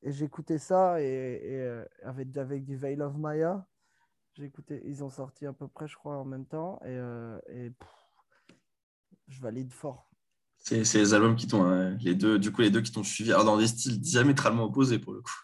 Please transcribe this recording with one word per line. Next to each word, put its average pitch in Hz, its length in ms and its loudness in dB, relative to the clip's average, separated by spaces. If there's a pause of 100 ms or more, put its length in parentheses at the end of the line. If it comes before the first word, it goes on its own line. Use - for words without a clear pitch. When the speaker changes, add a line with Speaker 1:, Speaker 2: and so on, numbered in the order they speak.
Speaker 1:
et 143 80 -6
j'écoutais 151 460 -6
ça 185 440 4
et, - 20 0
et, 131 560 -4
euh, 120 240 -8 (200)
avec, 131 320 -10
avec 139 280 -6
du 135 120 -8
Veil 139 260 -6
of 143 140 -6
Maya. 160 500 -2 (680)
J'écoutais, 143 500 -14
ils 143 200 -10
ont 135 60 -10
sorti 135 360 -12
à 139 60 -8
peu 139 160 -14
près, - 200 -14
je - 80 -18
crois, 147 200 -10
en 135 80 -8
même 135 220 -10
temps. 165 380 -8
Et, - 40 -12
euh, 120 500 -10 (100)
et, 120 220 -12
pff, - 180 -20 (1400)
je 131 120 -20
valide 127 320 -8
fort. 127 360 -14 (500)
Speaker 2:
C'est, 113 260 0
c'est 107 140 4
les 104 160 6
albums 113 220 6
qui 117 100 -4
t'ont, 101 240 4
euh, 92 300 2
les 90 140 2
deux, 104 240 4
du 104 120 0
coup, 110 120 2
les 104 80 6
deux 113 100 4
qui 117 120 -4
t'ont 107 100 -4
suivi. 107 300 -2
Alors, 95 120 6
dans 107 140 6
des 110 80 6
styles 113 340 -2
diamétralement 120 640 4
opposés, 120 340 2
pour 98 140 -8
le 104 80 -10
coup. - 120 -12 (120)